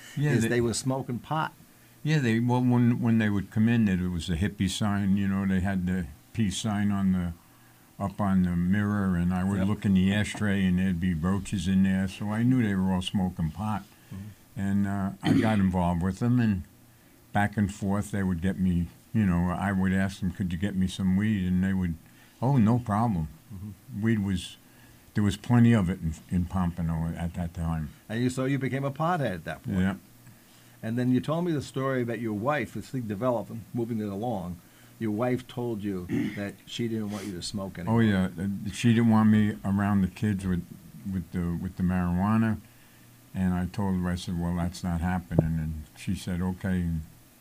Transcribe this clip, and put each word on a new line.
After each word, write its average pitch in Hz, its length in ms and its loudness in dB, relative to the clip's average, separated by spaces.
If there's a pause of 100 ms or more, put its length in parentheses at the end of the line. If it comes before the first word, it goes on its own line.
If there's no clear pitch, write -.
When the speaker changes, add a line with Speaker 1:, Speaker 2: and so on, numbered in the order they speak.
(180)
Speaker 1:
Yeah, 143 140 2
Speaker 2:
is 113 120 2
Speaker 1:
they 113 60 0
Speaker 2:
they 120 120 2
were 117 120 0
smoking 131 460 -4
pot. 151 340 -4 (500)
Speaker 1:
Yeah, 151 160 2
they, 117 200 2
well, 120 240 2
when, 120 380 4
when 113 160 4
they 110 140 4
would 98 180 -2
come 110 180 4
in, 117 200 4
it 92 120 2 (120)
was 85 180 -4
a 85 60 2
hippie 98 340 0
sign, 101 480 0
you 98 100 0
know, 98 200 0
they 95 140 2
had 95 260 0
the 92 180 0 (280)
peace 104 220 0
sign 104 360 0
on 98 220 2
the, 87 200 -2 (640)
up 98 220 -4
on 95 220 4
the 87 120 0
mirror, 98 600 2
and 87 180 2
I 90 100 0
would 98 140 0
Speaker 2:
Yep. 95 100 0
Speaker 1:
look 104 180 -2
in 98 100 6
the 95 180 4
ashtray, 101 520 0
and 90 120 4
there'd 92 220 0
be 92 160 0
roaches 92 520 -2
in 95 140 4
there, 95 260 2
so 104 220 -8
I 110 140 0
knew 127 180 4
they 101 140 2
were 95 180 2
all 92 80 0
smoking 92 480 -2
pot. 107 360 -4 (280)
Speaker 2:
Mm-hmm. 101 480 -14
Speaker 1:
And, 101 240 2
uh, 98 240 -2 (140)
I 107 100 2
got 110 240 4
involved 87 460 2
with 95 160 -2
them, 120 200 2
and 104 220 2 (720)
back 101 240 0
and 98 160 2
forth, 101 380 -2
they 101 100 -2
would 92 220 0
get 95 160 0
me, 87 260 2 (260)
you 110 140 2
know, 87 240 2
I 90 220 -2
would 95 200 2
ask 95 280 0
them, 92 100 -2
"Could 87 240 -4
you 82 60 -4
get 101 160 -2
me 92 120 2
some 92 280 0
weed?" 101 320 2
And 92 160 2
they 95 100 0
would, 90 220 -2 (440)
"Oh, 135 180 2
no 117 200 4
problem." 104 520 0 (220)
Speaker 2:
Mm-hmm. 101 520 -12
Speaker 1:
Weed 113 160 2
was, 98 380 -4 (580)
there 107 80 2
was 98 140 2
plenty 117 360 6
of 95 160 4
it 95 140 -4
in, 78 100 -2 (160)
in 90 160 0
Pompano 85 720 -2
at 85 160 -6
that 85 220 -6
time. 82 340 -4 (200)
Speaker 2:
And 110 120 -4
you, 127 80 0
so 131 160 -2
you 139 140 -2
became 131 240 -4
a 139 80 -4
pothead 156 420 -2
at 82 120 -10
that 80 180 -10
point. 101 160 -2
Speaker 1:
Yeah. 95 160 0 (880)
Speaker 2:
And 113 160 -4
then 127 120 2
you 127 80 4
told 160 260 -2
me 175 60 0
the 143 120 -2
story 135 400 -2
about 117 160 -4
your 110 140 -4
wife, 117 420 -2
this 104 140 -10
thing 127 140 -6
developed, 107 480 -2 (220)
moving 117 260 -2
it 107 100 -4
along. 98 480 -6 (420)
Your 110 120 -2
wife 123 360 -2
told 120 360 -6
you 92 260 -4
<clears throat> - 280 -2
that 101 160 -6 (140)
she 120 200 -6
didn't 110 220 -4
want 101 160 -8
you 101 80 -8
to 85 80 -10
smoke 95 380 -8
anymore. 110 180 0
Speaker 1:
Oh, 117 40 4
yeah. 95 280 2 (100)
Uh, 98 80 -4 (240)
she 120 220 2
didn't 117 160 4
want 110 200 6
me 107 260 4 (100)
around 101 360 2
the 92 60 2
kids 95 380 -2
with, 87 180 0 (480)
with 87 200 -6
the, 85 280 -2
with 90 180 -8
the 95 60 0
marijuana. 92 760 2 (760)
And 92 200 2
I 90 120 0
told 95 340 -2
her, 90 100 0
I 90 60 0
said, 87 240 -6
"Well, 87 160 0
that's 87 280 -4
not 85 180 -2
happening." 82 580 2
And 78 240 -4 (140)
she 98 180 -2
said, 90 260 -4
"Okay." 92 280 -4 (120)
And 82 200 -2 (400)